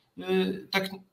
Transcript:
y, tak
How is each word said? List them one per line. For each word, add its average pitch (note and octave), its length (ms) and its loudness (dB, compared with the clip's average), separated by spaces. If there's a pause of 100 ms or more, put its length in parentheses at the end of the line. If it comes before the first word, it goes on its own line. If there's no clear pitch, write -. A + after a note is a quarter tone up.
(180)
y, F#3 540 0
tak F#3+ 180 0 (240)